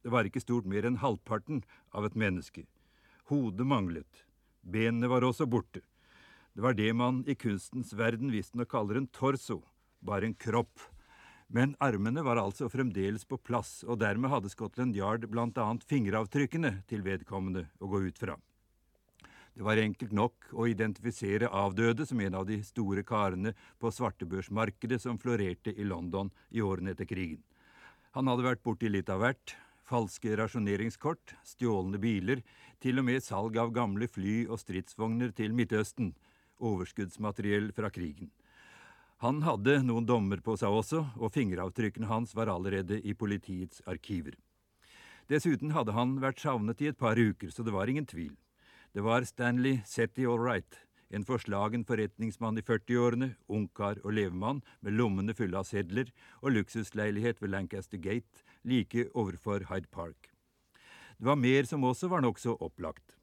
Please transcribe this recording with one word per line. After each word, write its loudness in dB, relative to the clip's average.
Det -6
var 6
ikke -4
stort 0
mer 0
enn 0
halvparten -2
av -2
et -4
menneske. -2
Hodet 0
manglet. -2
Benene 2
var 6
også 2
borte. 0
Det -6
var 4
det 4
man 2
i 0
kunstens -4
verden 0
visstnok -4
kaller 0
en -2
torso, 0
bare -2
en -4
kropp. -2
Men 4
armene 2
var 4
altså -2
fremdeles 0
på -4
plass, -4
og -2
dermed 2
hadde 0
Scotland -2
Yard 0
blant -2
annet -2
fingeravtrykkene 0
til -4
vedkommende -4
å -8
gå 2
ut -8
fra. -6
Det -12
var 4
enkelt 0
nok 0
å 0
identifisere 0
avdøde 2
som -2
en 0
av -2
de -2
store -2
karene 0
på -2
svartebørsmarkedet -2
som -4
florerte -2
i -6
London -4
i -2
årene -2
etter -6
krigen. -6
Han 0
hadde 2
vært 0
borti 0
litt 0
av 2
hvert, 0
falske -2
rasjoneringskort, -2
stjålne 0
biler, 0
til 2
og 2
med 2
salg -2
av 2
gamle 0
fly 0
og -4
stridsvogner -2
til -2
Midtøsten, 0
overskuddsmateriell -2
fra -4
krigen. -8
Han 0
hadde 4
noen 2
dommer 2
på 0
seg 2
også, 0
og -2
fingeravtrykkene 0
hans -2
var 0
allerede 0
i -4
politiets -4
arkiver. -6
Dessuten 2
hadde 0
han 2
vært -2
savnet 0
i 2
et -8
par 4
uker, 4
så -8
det -2
var 0
ingen -2
tvil. -8
Det -2
var 4
Stanley 2
Setti 0
all 2
right, -2
en -4
forslagen 0
forretningsmann -2
i -12
førtiårene, 2
ungkar -2
og -2
levemann, -2
med 0
lommene 2
fulle -2
av -4
sedler -2
og 2
luksusleilighet -2
ved -2
Lancaster -6
Gate, -4
like 2
overfor -2
Hyde -6
Park. -12
Det -4
var 4
mer 6
som 2
også 0
var 2
nokså 0
opplagt. -8